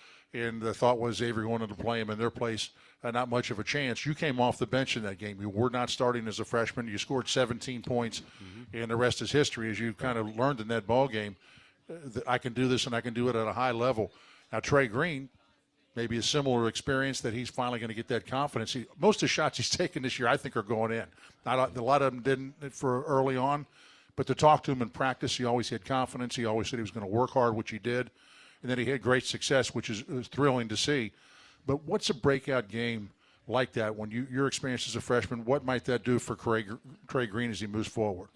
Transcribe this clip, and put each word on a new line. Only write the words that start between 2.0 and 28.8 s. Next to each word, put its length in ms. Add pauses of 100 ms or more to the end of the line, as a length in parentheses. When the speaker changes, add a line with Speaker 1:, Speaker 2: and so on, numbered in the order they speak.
Speaker 1:
in 80
their 140
place. 380 (340)
Uh, 80
not 160
much 240
of 80
a 60
chance. 400
You 100
came 240
off 180
the 80
bench 300
in 80
that 140
game. 240
You 80
were 200
not 200
starting 360
as 140
a 60
freshman. 420
You 100
scored 300
seventeen 540
points, 400
Speaker 2:
Mm-hmm. 560
Speaker 1:
and 120
the 60
rest 260
is 80
history, 400
as 80
you 140
kind 260
of 200
learned 240
in 80
that 180
ball 220
game. 260 (540)
Uh, 60 (180)
th-, 120
I 120
can 160
do 160
this, 160
and 100
I 60
can 120
do 140
it 80
at 100
a 60
high 200
level. 420 (400)
Now, 80
Trey 260
Green, 400 (680)
maybe 200
a 60
similar 460
experience 520
that 120
he's 160
finally 280
gonna 160
get 140
that 180
confidence. 460
He, 140 (120)
most 200
of 40
the 60
shots 300
he's 120
<laughs> 120
taken 200
this 160
year, 120
I 80
think, 180
are 80
going 300
in. 120 (400)
Not 300
a, 60
a 20
lot 180
of 120
them 100
didn't 500
for 300
early 320
on, 300 (500)
but 120
to 80
talk 280
to 80
him 100
in 60
practice, 480
he 80
always 240
had 160
confidence. 540
He 80
always 240
said 100
he 40
was 80
gonna 140
work 260
hard, 220
which 180
he 80
did, 320 (500)
and 100
then 80
he 60